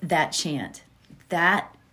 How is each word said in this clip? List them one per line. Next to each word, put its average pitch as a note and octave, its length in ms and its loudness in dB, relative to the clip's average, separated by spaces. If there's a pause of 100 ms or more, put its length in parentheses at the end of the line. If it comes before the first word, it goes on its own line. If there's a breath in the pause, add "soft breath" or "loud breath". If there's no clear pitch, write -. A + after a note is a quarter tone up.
that D#3+ 300 0
chant. C#3 500 -6 (460)
That F3+ 460 2 (180)